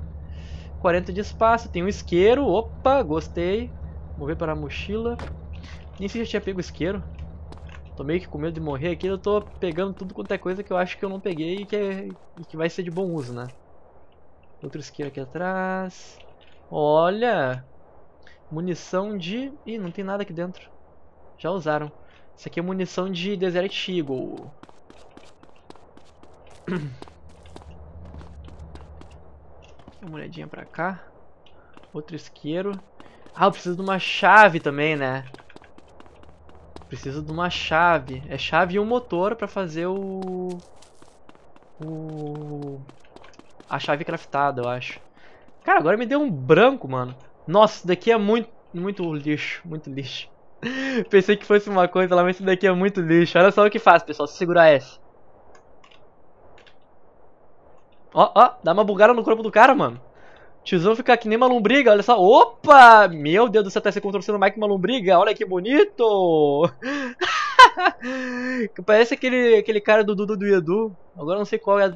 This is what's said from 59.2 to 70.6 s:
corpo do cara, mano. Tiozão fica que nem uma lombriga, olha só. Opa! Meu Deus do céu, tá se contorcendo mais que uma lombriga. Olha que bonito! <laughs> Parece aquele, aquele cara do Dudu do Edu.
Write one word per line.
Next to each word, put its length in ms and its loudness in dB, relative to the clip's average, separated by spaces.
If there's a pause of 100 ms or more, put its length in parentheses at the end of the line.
corpo 180 0
do 100 -6
cara, 220 8
mano. 260 -2 (640)
Tiozão 320 0
fica 220 4
que 100 -10
nem 100 0
uma 100 4
lombriga, 440 4
olha 120 6
só. 140 4
Opa! 920 10
Meu 400 2
Deus 160 2
do 60 -8
céu, 100 -2
tá 100 2
se 80 -6
contorcendo 400 -4
mais 140 4
que 40 -12
uma 100 -2
lombriga. 520 2
Olha 140 4
que 100 -4
bonito! 1300 2 (100)
<laughs> 2000 0
Parece 300 4
aquele, 420 2
aquele 240 -2
cara 220 4
do 120 0
Dudu 220 -4
do 100 -4
Edu. 480 0 (220)